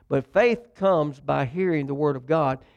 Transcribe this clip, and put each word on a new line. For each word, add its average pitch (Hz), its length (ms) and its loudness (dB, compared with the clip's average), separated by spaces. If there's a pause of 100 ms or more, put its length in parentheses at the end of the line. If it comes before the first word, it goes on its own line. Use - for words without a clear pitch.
but 139 240 -2
faith 233 420 0
comes 156 460 0
by 143 240 -2
hearing 160 420 -2
the 139 80 -6
word 143 220 -2
of 123 80 -12
God, 139 400 0 (120)